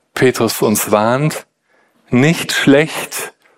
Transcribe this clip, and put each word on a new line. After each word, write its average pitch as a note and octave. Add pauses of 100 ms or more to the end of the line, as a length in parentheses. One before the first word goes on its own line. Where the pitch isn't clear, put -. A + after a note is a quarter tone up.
(140)
Petrus B2
uns G#2+
warnt, A#2+ (640)
nicht C#3+
schlecht - (240)